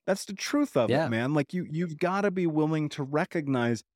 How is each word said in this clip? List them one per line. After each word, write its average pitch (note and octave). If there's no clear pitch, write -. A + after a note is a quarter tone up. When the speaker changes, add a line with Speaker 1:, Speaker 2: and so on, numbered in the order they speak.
Speaker 1:
that's G3
the G3+
truth -
of A2+
Speaker 2:
Yeah. D3
Speaker 1:
it, -
man. B2+
Like, D3
you, F3+
you've D#3+
gotta G3
be F#3
willing D#3
to D3+
recognize C3+